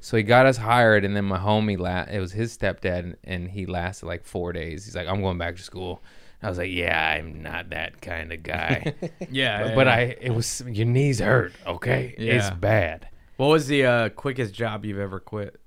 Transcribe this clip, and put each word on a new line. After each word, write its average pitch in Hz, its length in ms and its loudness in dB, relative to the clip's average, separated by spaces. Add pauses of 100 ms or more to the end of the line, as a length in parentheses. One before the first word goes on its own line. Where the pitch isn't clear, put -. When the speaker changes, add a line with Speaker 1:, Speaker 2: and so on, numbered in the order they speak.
Speaker 1:
So - 160 0
he 110 60 4
got 120 240 8
us 127 100 4
hired, 110 480 6
and 101 100 0
then 101 80 0
my 98 160 0
homie 104 400 2
la-, 90 320 -2
it 101 80 -4
was 92 140 -6
his 113 220 -4
stepdad, 92 440 -2
and, 87 240 -8
and 90 280 -6
he 95 140 -6
lasted, 90 420 -6
like, 85 180 -8
four 87 260 -6
days. 82 320 -8
He's 110 140 -12
like, 85 100 -6
"I'm 98 140 -2
going 92 160 0
back 87 180 -4
to 90 80 -16
school." 90 400 -10 (420)
I 104 40 -4
was 90 80 -4
like, 92 140 -4
"Yeah, 85 280 0 (180)
I'm 80 240 -10
not 85 280 -10
that 82 320 -8
kind 82 320 -10
of 80 100 -12
guy." 82 540 -2
Speaker 2:
<laughs> - 40 -18 (300)
Yeah, 123 320 0
Speaker 1:
But, 110 60 -2
Speaker 2:
yeah, 110 60 -2
Speaker 1:
but 131 120 6
Speaker 2:
yeah. 123 60 6
Speaker 1:
I, 117 60 4 (200)
it 123 160 -2
was, - 320 -2
your 110 180 0
knees 127 360 4
hurt, 107 320 4 (120)
okay? 123 520 -2
It's 110 320 2
Speaker 2:
Yeah. 92 60 -4
Speaker 1:
bad. 90 520 0 (300)
Speaker 2:
What 135 100 2
was 151 200 4
the, 139 180 4
uh, 117 240 4
quickest 120 440 -4
job 107 300 -4
you've 101 160 -6
ever 98 220 -6
quit? 104 460 -10